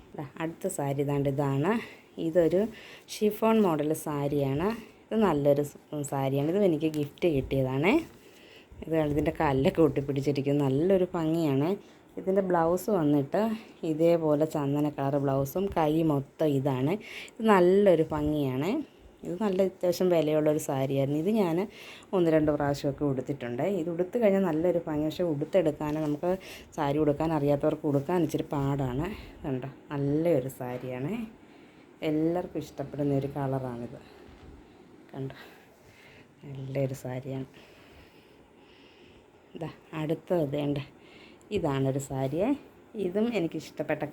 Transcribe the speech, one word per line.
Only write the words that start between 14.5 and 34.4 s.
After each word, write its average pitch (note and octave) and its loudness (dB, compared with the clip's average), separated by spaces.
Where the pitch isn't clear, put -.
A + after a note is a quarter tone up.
ചന്ദന D3 0
കളർ C#3 0
ബ്ലൗസും C#3 0
കൈ D#3 2
മൊത്തം C#3 0
ഇതാണ്. C3+ 0
ഇത് A3+ -4
നല്ലൊരു F3+ 6
ഭംഗിയാണ്. D3 0
ഇത് E3 -6
നല്ല F#3 0
അത്യാവശ്യം F#3 0
വിലയുള്ളൊരു D3+ 4
സാരിയായിരുന്നു. C#3 0
ഇത് F#3 0
ഞാൻ E3+ 2
ഒന്ന് E3+ 4
രണ്ട് D3+ 4
പ്രാവശ്യമൊക്കെ C#3+ -2
ഉടുത്തിട്ടുണ്ട്. B2+ -4
ഇത് D#3+ -4
ഉടുത്ത് F#3 -2
കഴിഞ്ഞാൽ G3 4
നല്ലൊരു E3 2
ഭംഗി. D3+ -2
പക്ഷേ D#3 -4
ഉടുത്തെടുക്കാൻ D3+ 0
നമുക്ക് D3 -2
സാരി C#3+ 0
ഉടുക്കാൻ D3 0
അറിയാത്തവർക്ക് C#3+ 0
ഉടുക്കാൻ D#3+ 0
ഇച്ചിരി D3+ -4
പാടാണ്. C#3 -2
കണ്ടോ, C3+ -6
നല്ലൊരു C#3+ 0
സാരിയാണ്. B2+ -8
എല്ലാവർക്കും E3 -2
ഇഷ്ടപ്പെടുന്ന C#3 -2
ഒരു C3+ -6
കളറാണിത്. C3 -6